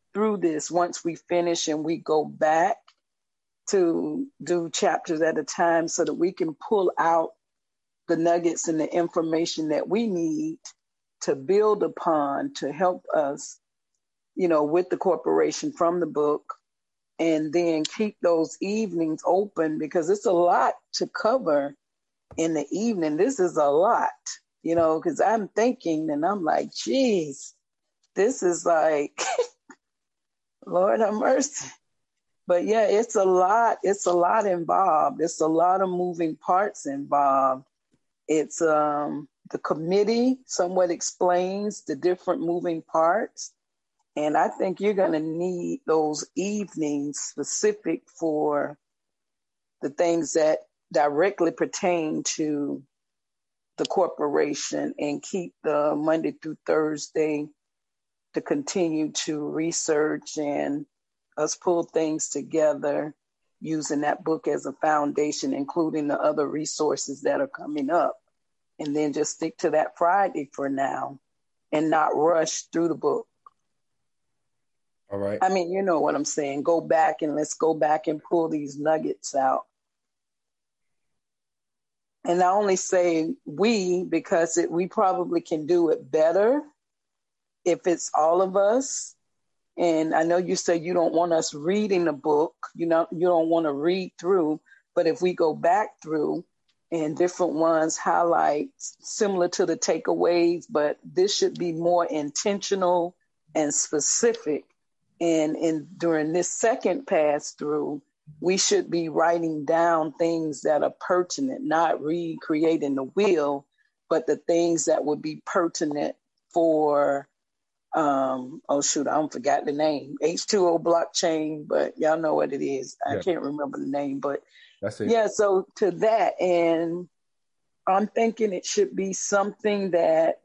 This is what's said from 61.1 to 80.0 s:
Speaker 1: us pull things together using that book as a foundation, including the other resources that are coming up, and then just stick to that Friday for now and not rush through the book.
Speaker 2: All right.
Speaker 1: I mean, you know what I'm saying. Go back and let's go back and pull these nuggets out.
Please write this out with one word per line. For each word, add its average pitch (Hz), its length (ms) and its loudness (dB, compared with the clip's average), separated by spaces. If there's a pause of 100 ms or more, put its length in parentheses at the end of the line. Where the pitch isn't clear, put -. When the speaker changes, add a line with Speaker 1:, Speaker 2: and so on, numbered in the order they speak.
Speaker 1:
us 151 180 -2
pull 170 280 0
things 156 460 -2
together 147 840 -2 (480)
using 147 400 -4
that 147 220 -2
book 160 240 -2
as 147 180 -2
a 139 80 -8
foundation, 147 800 0
including 156 540 -2
the 143 120 -2
other 147 280 0
resources 143 720 -4
that 143 180 0
are 135 80 -2
coming 294 440 -6
up, - 260 0 (600)
and 147 160 -4
then 151 180 0
just 147 220 -2
stick 160 240 -6
to 165 100 0
that 156 300 0
Friday 175 520 0
for 139 180 -6
now 135 500 -4 (520)
and 156 200 2
not 156 260 2
rush 160 460 2 (100)
through 165 140 0
the 160 80 -2
book. - 320 -2 (1800)
Speaker 2:
All 101 80 -4
right. 101 240 -2
Speaker 1:
I 190 60 4
mean, 180 220 0
you 196 120 -2
know 175 160 2
what 147 160 2
I'm 143 100 -2
saying. 143 380 -4
Go 165 180 2
back 156 400 2
and 151 140 -2
let's 151 180 -2
go 160 220 2
back 156 320 0
and 151 160 -2
pull 165 260 0
these 147 300 -6
nuggets 151 560 -2
out. 131 300 0 (2500)